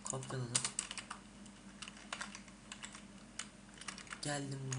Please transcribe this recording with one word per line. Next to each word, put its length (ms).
Kopyaladım. 600
Geldim 580